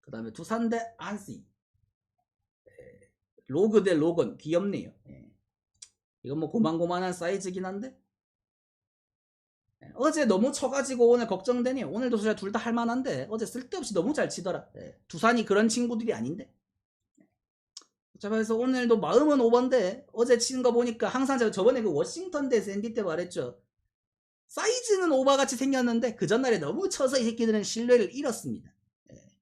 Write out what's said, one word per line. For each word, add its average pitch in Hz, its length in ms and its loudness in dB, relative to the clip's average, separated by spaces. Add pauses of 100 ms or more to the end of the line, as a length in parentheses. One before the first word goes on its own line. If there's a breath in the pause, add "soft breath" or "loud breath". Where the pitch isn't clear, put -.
그 - 100 -20
다음에 113 220 -10
두산 226 360 -4
대 233 120 -2 (180)
안시. 185 460 -12 (1200)
예. - 420 -20 (360)
로그 202 380 4
대 185 100 2
로건 156 440 0
귀엽네요. 170 540 -2 (160)
예. 131 240 -20 (920)
이건 135 160 -6
뭐 156 100 -4
고만고만한 170 640 0
사이즈긴 185 520 -6
한데, 202 320 -10 (1900)
예. 143 100 -20
어제 302 300 0
너무 214 280 4
쳐가지고 254 580 2
오늘 240 160 4
걱정되네요. 247 640 -2
오늘도 233 280 -2
진짜 208 180 0
둘 196 160 -8
다 220 60 -2
할만한데 233 720 -2
어제 220 160 -4
쓸데없이 262 480 -8
너무 185 180 0
잘 214 160 -2
치더라. 170 480 -8
예. - 220 -18 (100)
두산이 220 360 2
그런 214 240 4
친구들이 233 440 -2
아닌데. 143 400 -8 (1700)
자, 202 80 -8
그래서 220 280 0
오늘도 247 440 2
마음은 262 400 4
오 233 100 6
번데 240 640 2
어제 233 260 4
치는 254 240 -2
거 247 100 4
보니까 233 360 0
항상 262 300 0
제가 226 120 2
저번에 226 320 2
그 202 100 0
워싱턴 285 560 -4
대 233 120 2
샌디 202 340 -8
때 220 80 -4
말했죠. 170 580 -6 (840)
사이즈는 403 640 0
오바같이 269 460 4
생겼는데 240 580 0
그 190 140 -4
전날에 226 300 2
너무 208 300 -4
쳐서 269 300 0
이 240 60 0
새끼들은 220 400 0
신뢰를 233 500 2
잃었습니다. 240 580 -6 (400)
예. - 40 -20 (260)